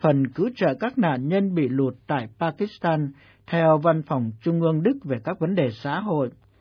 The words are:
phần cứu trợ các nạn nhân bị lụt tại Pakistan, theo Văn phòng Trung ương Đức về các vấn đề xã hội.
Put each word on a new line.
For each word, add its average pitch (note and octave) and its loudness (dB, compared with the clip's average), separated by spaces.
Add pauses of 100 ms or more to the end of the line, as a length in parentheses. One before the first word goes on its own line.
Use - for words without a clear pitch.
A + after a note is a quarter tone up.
phần C#3 4
cứu F#3+ -2
trợ D#3+ 0
các B3 -4
nạn C#3+ 0
nhân F#3+ 0
bị D#3 0
lụt C3 0 (140)
tại B2+ -2 (120)
Pakistan, D#3+ -2 (360)
theo D#3+ 4
Văn D#3+ 2
phòng B2 -2 (120)
Trung E3 0
ương D#3+ 2
Đức B3 2
về C3 -4
các - -6
vấn F3 -2
đề D3 2
xã C#3+ -6
hội. D#3 -2 (320)